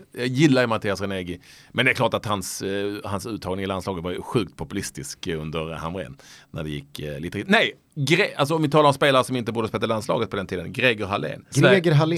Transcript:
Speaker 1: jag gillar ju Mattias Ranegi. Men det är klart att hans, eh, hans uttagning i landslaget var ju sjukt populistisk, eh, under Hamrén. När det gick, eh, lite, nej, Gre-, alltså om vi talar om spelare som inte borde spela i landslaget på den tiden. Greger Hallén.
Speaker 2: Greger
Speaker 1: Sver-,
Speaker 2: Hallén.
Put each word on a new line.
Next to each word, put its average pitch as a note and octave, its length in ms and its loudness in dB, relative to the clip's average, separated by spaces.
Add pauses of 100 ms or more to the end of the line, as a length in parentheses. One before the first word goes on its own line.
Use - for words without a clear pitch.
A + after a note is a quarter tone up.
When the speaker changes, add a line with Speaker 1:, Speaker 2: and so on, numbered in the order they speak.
(180)
Speaker 1:
jag B2 100 -2
gillar C3 340 6
ju B2 60 4
Mattias G2+ 340 -2
Ranegi. F#2 380 -6 (320)
Men A#2+ 140 2
det B2+ 60 4
är A#2 40 2
klart A#2 180 2
att G#2 120 0
hans, G2+ 360 -4
eh, G2+ 320 -2 (100)
hans G2 220 -6
uttagning G2 380 -6
i F#2+ 40 -4
landslaget F#2+ 360 -4
var F2 80 -4
ju F#2+ 100 -6
sjukt F#2+ 340 -2
populistisk, - 720 -8
eh, D#2+ 140 -4
under D#2+ 320 -6
Hamrén. D#2+ 440 -8 (340)
När D#2+ 120 -8
det D#2 60 -6
gick, C#2+ 300 -10
eh, D2 200 -8
lite, F2 280 -6
nej, F#3 240 2 (240)
Gre-, D#3+ 420 0
alltså D3 180 0
om D#3+ 60 2
vi D3 80 2
talar D3+ 180 6
om C#3 60 6
spelare C3+ 300 4
som B2+ 120 -4
inte A#2+ 160 -2
borde A2 160 0
spela G#2+ 180 -4
i - 20 0
landslaget A2 420 -2
på - 60 -6
den F#2+ 120 -4
tiden. F2+ 260 -6
Greger A2 320 0
Hallén. F#2 400 -4 (100)
Speaker 2:
Greger F3+ 260 6 (100)
Speaker 1:
Sver-, D3+ 40 6
Speaker 2:
Hallén. D#3+ 220 4